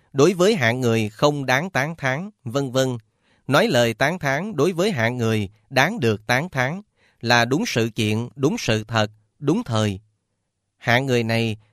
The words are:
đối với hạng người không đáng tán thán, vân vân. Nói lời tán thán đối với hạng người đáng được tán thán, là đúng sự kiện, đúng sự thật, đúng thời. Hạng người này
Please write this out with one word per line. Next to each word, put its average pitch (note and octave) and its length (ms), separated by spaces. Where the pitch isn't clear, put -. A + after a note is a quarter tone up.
đối D#3 200
với F#3+ 220
hạng B2+ 260
người A2+ 280
không C#3+ 380
đáng C#3 240
tán D3 260
thán, D3 340
vân C3 260
vân. B2+ 280
Nói E3 220
lời A#2+ 260
tán D#3+ 240
thán D#3 380
đối D#3 160
với F#3 200
hạng A#2+ 240
người A2 320
đáng D#3+ 300
được A2+ 260
tán C3 220
thán, C#3 340
là A#2+ 240
đúng C#3+ 220
sự A#2 280
kiện, A2 420
đúng D#3 220
sự A2 260
thật, A2 260
đúng D#3 260
thời. G#2+ 360
Hạng B2 240
người A#2+ 160
này A2+ 340